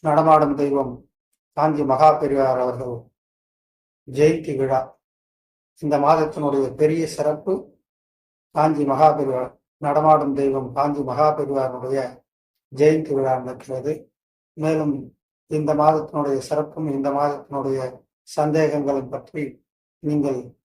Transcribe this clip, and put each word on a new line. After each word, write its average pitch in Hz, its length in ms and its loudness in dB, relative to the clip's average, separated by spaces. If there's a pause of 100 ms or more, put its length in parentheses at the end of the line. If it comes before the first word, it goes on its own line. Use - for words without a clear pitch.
நடமாடும் 151 540 4
தெய்வம் 139 540 -4 (440)
காஞ்சி 147 320 0
மகா 143 280 6
பெரியார் 135 460 0
அவர்கள் 123 440 -6 (1080)
ஜெயந்தி 151 440 2
விழா. 131 420 -2 (800)
இந்த 143 180 0
மாதத்தினுடைய 143 760 2
பெரிய 156 320 2
சிறப்பு - 680 -4 (760)
காஞ்சி 151 340 2
மகா 139 280 4
பெரியார், 131 460 -4 (180)
நடமாடும் 151 580 2
தெய்வம் 135 380 -2
காஞ்சி 143 300 -2
மகா 151 360 0
பெரியாருடைய 131 840 -6 (520)
ஜெயந்தி 151 380 2
விழா 131 240 0
நடக்கிறது. 127 760 -10 (400)
மேலும் 151 640 -4 (300)
இந்த 151 280 -2
மாதத்தினுடைய 147 640 0
சிறப்பும் 151 500 -4
இந்த 139 220 -2
மாதத்தினுடைய 139 960 -4 (360)
சந்தேகங்களும் 147 680 0
பற்றி 135 560 -10 (320)
நீங்கள் 139 680 -4